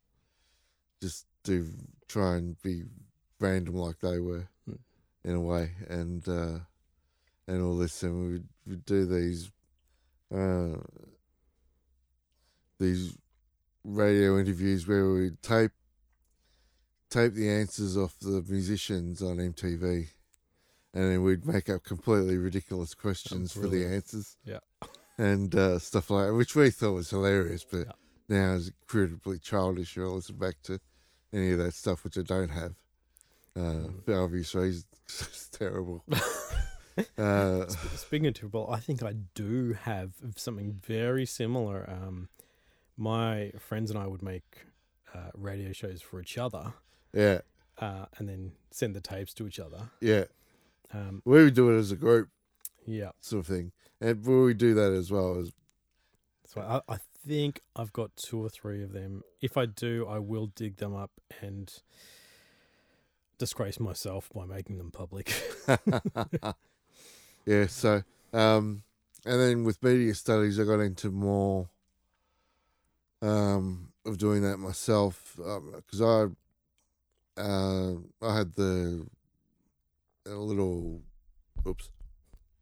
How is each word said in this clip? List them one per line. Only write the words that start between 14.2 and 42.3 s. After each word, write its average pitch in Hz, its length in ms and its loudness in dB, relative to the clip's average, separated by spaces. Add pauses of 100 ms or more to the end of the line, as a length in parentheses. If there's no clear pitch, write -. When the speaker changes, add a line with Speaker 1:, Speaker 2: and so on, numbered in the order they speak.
Speaker 1:
interviews 95 480 0
where 98 240 4
we'd 92 320 0
tape, 113 300 4 (1400)
tape 120 260 4
the 107 160 0
answers 104 460 0
off 95 240 0
the 95 280 -2
musicians 92 760 -2
on 90 180 -2
M 90 140 -2
T 87 220 -4
V, 87 320 -2 (840)
and 95 180 0
then 92 100 2
we'd 95 240 4
make 104 240 0
up 92 140 -2
completely 95 520 2
ridiculous 90 580 -4
questions 92 600 -6
Speaker 2:
Oh, 101 40 -8
Speaker 1:
for 101 80 -2
the - 20 -2
Speaker 2:
brilliant. 90 240 0
Speaker 1:
answers. 101 500 -8
Speaker 2:
Yeah. 101 160 -12 (560)
Speaker 1:
And, 98 380 2
uh, 95 240 6
stuff - 320 -2
like 98 180 2
that, 110 60 0
which 120 200 2
we 147 160 8
thought 107 220 0
was 90 180 -4
hilarious, 95 540 2
but 87 220 -6
Speaker 2:
Yeah. - 60 -14 (360)
Speaker 1:
now 98 260 4
is 87 140 -2
incredibly 92 680 -2
childish. 92 580 -2
You'll 92 200 -4
listen 98 200 -10
back 92 280 -4
to 95 140 -6 (540)
any 92 200 2
of 87 60 2
that 87 160 0
stuff, - 300 -4
which - 140 -10
I 92 40 -2
don't 92 280 -2
have, 82 260 -8 (800)
uh, 90 40 -4
Speaker 2:
Mm. 85 440 -4
Speaker 1:
for 101 160 2
obvious 87 340 -2
reasons. 92 300 0 (120)
<laughs> - 120 -20
It's - 400 -12
terrible. 92 600 -6
Speaker 2:
<laughs> 143 60 0 (1000)
Speaker 1:
Uh, 101 540 4
Speaker 2:
Sp-, 82 260 -6
speaking 151 300 -2
of 117 80 0
terrible, 107 380 -8
I 113 80 -2
think 123 240 -6
I 104 80 -6 (220)
do 117 400 -2
have 95 400 -6 (200)
something 104 380 -8 (120)
very 120 420 -2
similar. 107 640 -4
Um, 92 400 -10 (680)